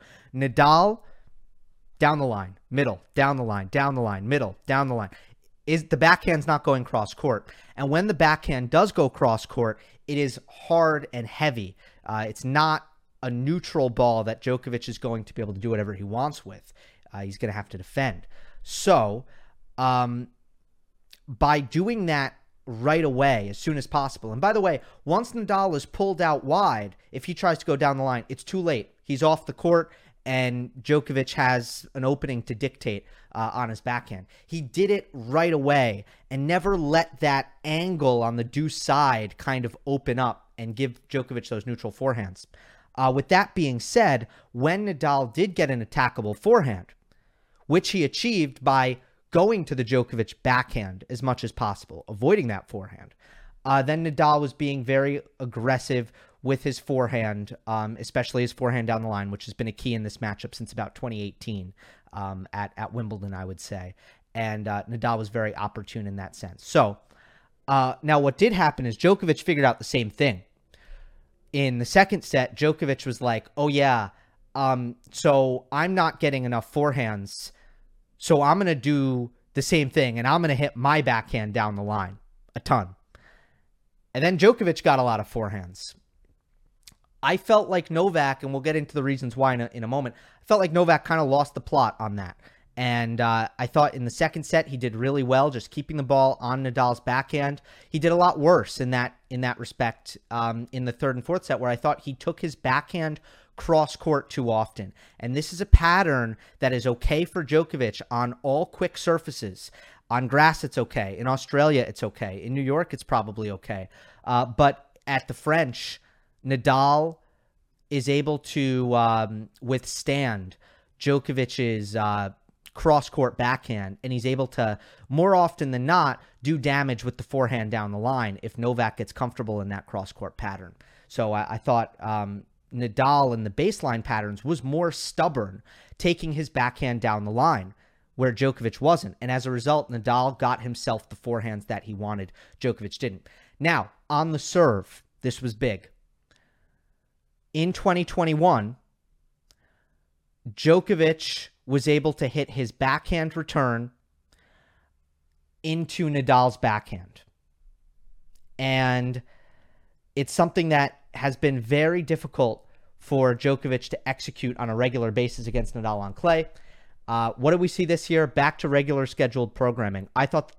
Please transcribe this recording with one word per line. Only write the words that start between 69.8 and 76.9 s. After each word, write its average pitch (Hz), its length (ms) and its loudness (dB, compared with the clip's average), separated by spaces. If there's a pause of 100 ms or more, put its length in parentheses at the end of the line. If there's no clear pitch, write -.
same 117 260 -2
thing. 104 320 -2 (1080)
In 135 260 0
the 120 60 -2
second 196 400 4
set, 127 320 0
Djokovic 151 500 0
was 123 140 -6
like, 117 360 -2
"Oh, 147 120 0
yeah, 135 420 4 (440)
um, 127 420 0 (160)
so 135 600 4
I'm 165 220 0
not 165 260 2
getting 139 240 0
enough 120 280 -4
forehands, 123 800 -2 (640)